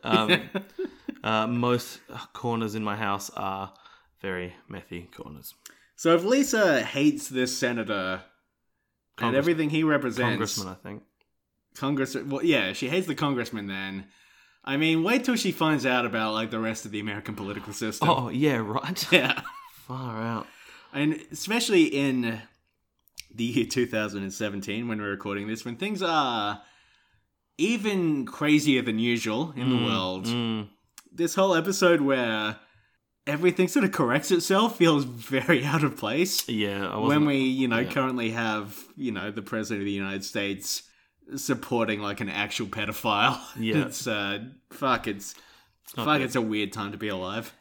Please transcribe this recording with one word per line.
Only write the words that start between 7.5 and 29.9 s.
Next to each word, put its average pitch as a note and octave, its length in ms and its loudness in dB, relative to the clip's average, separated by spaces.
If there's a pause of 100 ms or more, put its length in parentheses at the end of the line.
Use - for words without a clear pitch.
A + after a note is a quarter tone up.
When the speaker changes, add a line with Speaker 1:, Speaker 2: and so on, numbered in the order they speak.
Speaker 2:
senator G2+ 680 -2
and - 0 - (920)
Speaker 1:
Congress-, A#2+ 220 2
Speaker 2:
everything D#3 320 2
he D#3 120 2
represents, C3+ 480 2
Speaker 1:
congressman, G#2 380 -4
I F#2+ 60 -10
think. - 280 -14 (760)
Speaker 2:
Congress-, C3+ 380 -2
well, C#3 300 -4
yeah, A2+ 300 4
she B2+ 160 -4
hates F#3 160 0
the C3+ 80 -2
congressman A#2+ 520 -2
then. F#2+ 380 -6 (580)
I C3+ 140 -2
mean, D#3+ 260 4
wait A#3+ 220 2
till B3 120 2
she G3 160 0
finds D#3 340 2
out B2+ 200 2
about, A2 280 0
like, A2 160 -2
the A2 100 -4
rest A2 240 -4
of G#2+ 80 -10
the G#2 80 -4
American G#2 340 -6
political G#2 380 -8
system. A2 380 0
Speaker 1:
Oh, B2+ 180 2
yeah, C3+ 300 2
right. A2+ 500 -4
<laughs> - 40 2
Speaker 2:
Yeah. C3 280 4 (480)
Speaker 1:
Far B2 340 -6
out. A#2 240 -4 (460)
Speaker 2:
And D3+ 260 0 (140)
especially G#3+ 520 4
in B2+ 560 0 (920)
the A2+ 100 -2
year A#2 220 2
two B2 200 0
thousand G#2+ 360 -4
and G2 100 -6
seventeen, G#2 560 -6
when G#2+ 120 -2
we're G#2 100 -4
recording G2+ 360 -4
this, A2 180 -6
when A#2+ 120 -8
things G3 260 -4
are B2 580 0 (1000)
even F#3+ 680 2
crazier D3 560 4
than A2 160 0
usual A#2+ 580 0
in B2 140 0
the B2+ 60 4
Speaker 1:
Mm, A#2+ 100 2
Speaker 2:
world, F#2+ 400 -2